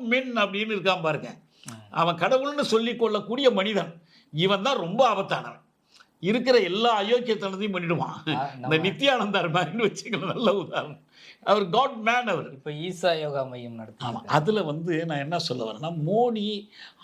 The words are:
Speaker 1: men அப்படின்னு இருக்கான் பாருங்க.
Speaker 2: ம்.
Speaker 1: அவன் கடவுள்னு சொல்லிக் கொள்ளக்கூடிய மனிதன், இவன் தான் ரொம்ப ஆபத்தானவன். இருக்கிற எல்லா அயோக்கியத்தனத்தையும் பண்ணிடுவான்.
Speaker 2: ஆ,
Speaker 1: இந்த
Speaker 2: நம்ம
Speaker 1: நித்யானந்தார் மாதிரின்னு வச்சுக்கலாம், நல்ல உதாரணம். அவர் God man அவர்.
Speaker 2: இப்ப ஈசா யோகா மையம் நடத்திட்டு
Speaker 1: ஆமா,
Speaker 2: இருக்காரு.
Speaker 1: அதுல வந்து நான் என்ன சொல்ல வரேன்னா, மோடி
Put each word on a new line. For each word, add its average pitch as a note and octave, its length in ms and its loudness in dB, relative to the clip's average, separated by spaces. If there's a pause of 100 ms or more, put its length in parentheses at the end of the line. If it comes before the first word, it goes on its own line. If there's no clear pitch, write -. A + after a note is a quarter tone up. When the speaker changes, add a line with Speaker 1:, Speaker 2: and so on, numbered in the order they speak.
(120)
Speaker 1:
men B3+ 140 2 (100)
அப்படின்னு G#3 380 0
இருக்கான் F#3 300 0
பாருங்க. C3+ 360 -4 (260)
Speaker 2:
ம். B2+ 60 -18 (200)
Speaker 1:
அவன் E3+ 240 2
கடவுள்னு C4 460 2
சொல்லிக் A3+ 380 0
கொள்ளக்கூடிய A3+ 520 2
மனிதன், G3 520 0 (300)
இவன் F#3+ 300 2
தான் C4 140 2
ரொம்ப G#3+ 380 4
ஆபத்தானவன். C3+ 460 -4 (600)
இருக்கிற B3 380 4
எல்லா G#3 440 2
அயோக்கியத்தனத்தையும் G#3 720 0
பண்ணிடுவான். E3+ 640 -2
Speaker 2:
ஆ, C#3 180 -4
Speaker 1:
இந்த - 20 -16
Speaker 2:
நம்ம C3 200 0
Speaker 1:
நித்யானந்தார் G3 760 2
மாதிரின்னு F3+ 400 0
வச்சுக்கலாம், F#3+ 360 -6
நல்ல G3 280 2
உதாரணம். D3+ 460 -6 (420)
அவர் G#3 200 4
God A3 280 2 (140)
man A#3+ 240 2
அவர். D#3 240 -2
Speaker 2:
இப்ப C3+ 180 -12
ஈசா E3+ 500 -2
யோகா C#3+ 220 -2
மையம் B2 320 -10
நடத்திட்டு A2+ 400 -10
Speaker 1:
ஆமா, A#2+ 80 -8
Speaker 2:
இருக்காரு. - 40 -18
Speaker 1:
அதுல F3+ 360 2
வந்து E3 440 -2
நான் D3 120 -2
என்ன D#3 200 -2
சொல்ல B2 340 -4
வரேன்னா, D#3 220 -8 (120)
மோடி G#3+ 600 0 (360)